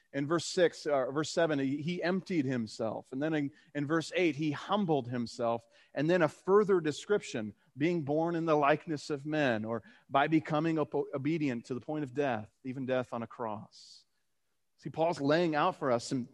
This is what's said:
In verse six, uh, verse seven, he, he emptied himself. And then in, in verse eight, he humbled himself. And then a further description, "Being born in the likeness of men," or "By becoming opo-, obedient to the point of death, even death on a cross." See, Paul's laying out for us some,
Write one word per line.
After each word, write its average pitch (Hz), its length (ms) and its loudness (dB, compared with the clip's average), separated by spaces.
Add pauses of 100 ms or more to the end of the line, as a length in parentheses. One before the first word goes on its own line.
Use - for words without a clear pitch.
(140)
In 143 120 -2
verse 165 200 0
six, - 400 2
uh, 139 240 0
verse 143 180 -2
seven, 160 300 0
he, 135 180 0
he 165 260 -4
emptied 175 440 0
himself. 117 640 -4
And 135 100 -4
then 160 120 0
in, 147 160 -2 (240)
in 143 120 -4
verse 160 300 0
eight, 165 200 2
he 151 160 0
humbled 160 560 0
himself. 117 520 -2 (340)
And 147 140 0
then 180 140 4
a 151 60 6
further 190 520 4
description, 143 720 -2 (240)
"Being 170 240 0
born 156 340 0
in 165 120 -2
the 156 100 6
likeness 147 540 2
of 143 160 -4
men," 135 400 2
or 113 160 -4 (260)
"By 139 180 2
becoming 160 500 2
opo-, 147 280 -2 (100)
obedient 139 520 -2
to 135 80 -6
the 120 60 -6
point 151 220 -6
of 127 120 -8
death, 123 340 -2 (160)
even 131 220 -6
death 127 260 0
on 117 100 -6
a 113 40 -6
cross." - 720 -10 (800)
See, 156 120 -12
Paul's 160 300 0
laying 156 340 4
out 165 240 2
for 139 140 0
us 120 160 0
some, 123 260 -2